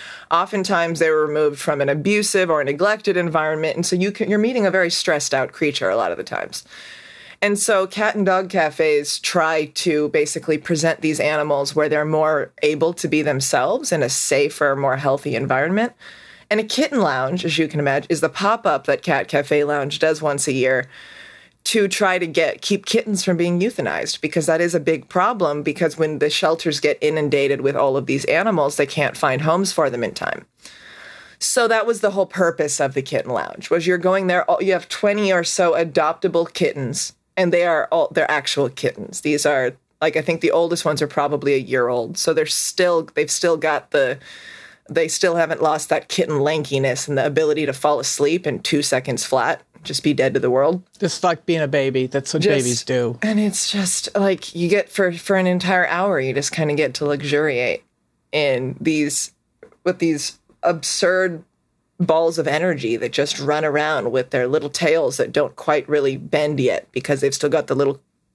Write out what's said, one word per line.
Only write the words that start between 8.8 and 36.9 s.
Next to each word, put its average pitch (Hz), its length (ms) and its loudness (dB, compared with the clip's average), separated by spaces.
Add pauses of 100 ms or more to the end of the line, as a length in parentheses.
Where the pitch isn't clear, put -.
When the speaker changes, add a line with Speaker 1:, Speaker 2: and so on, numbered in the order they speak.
Speaker 1:
try 160 460 0
to 151 420 0
basically 151 500 0
present 160 440 -2
these 156 180 0
animals 147 540 0
where 151 140 2
they're 151 160 0
more 156 460 0 (120)
able 156 320 2
to - 120 -6
be 156 160 2
themselves 143 680 0
in 156 100 2
a 120 60 0
safer, 143 680 2
more 135 220 0
healthy 139 400 0
environment. 151 560 0 (580)
And 214 80 2
a 220 60 0
kitten 262 360 0
lounge, 143 440 0
as 151 140 -2
you 160 100 2
can 156 100 -6
imagine, 139 320 0
is 160 120 -2
the 160 60 4
pop-up 196 580 0
that - 160 0
Cat 139 260 0
Cafe 147 360 2
Lounge 143 340 -2
does 160 220 2
once 147 280 -2
a 139 40 2
year 127 360 0 (760)
to 208 220 2
try 185 320 0
to 175 80 -4
get, 160 360 0
keep 196 240 -2
kittens 220 360 0
from 180 140 0
being 175 240 2
euthanized, 120 600 -4
because 151 260 -2
that 160 140 2
is 170 140 0
a 165 60 2
big 147 280 -2
problem, 180 540 0
because 151 360 -2
when 156 200 0
the 147 120 2
shelters 160 500 0
get 147 220 2
inundated 143 580 2
with 139 160 0
all 135 200 2
of 131 100 -4
these 135 180 -2
animals, 160 520 2
they 143 100 2
can't - 300 -2
find 139 260 0
homes 175 300 2
for 147 180 2
them 120 120 -4
in 101 120 -2
time. - 320 -6 (920)
So 233 300 2
that 220 180 2
was 233 140 0
the 202 120 2
whole 190 140 2
purpose 165 540 0
of 139 140 -2
the 135 80 -2
kitten 127 280 -4
lounge, - 400 -6
was 165 160 2
you're 180 120 2
going 185 280 2
there, 180 240 2
all, 175 120 2
you 190 100 2
have 170 160 -2
twenty 202 420 0
or 175 140 2
so 175 280 2
adoptable 165 800 0
kittens, - 640 -2 (220)